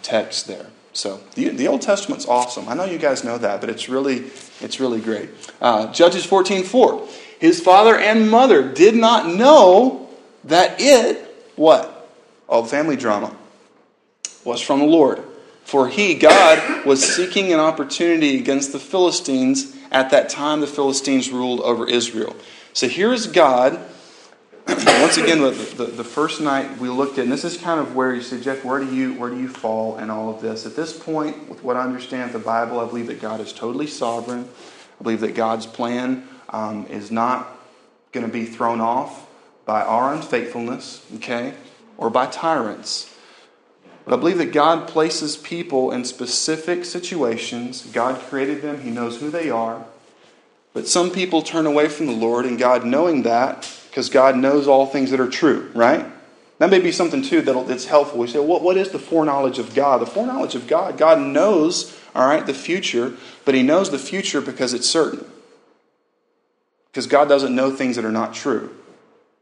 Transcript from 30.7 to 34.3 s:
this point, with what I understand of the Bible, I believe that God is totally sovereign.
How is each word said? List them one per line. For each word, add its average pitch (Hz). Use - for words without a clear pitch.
this 160
point, 156
with -
what 123
I 127
understand 127
of 120
the 113
Bible, 113
I 113
believe 117
that -
God 110
is 104
totally 131
sovereign. 120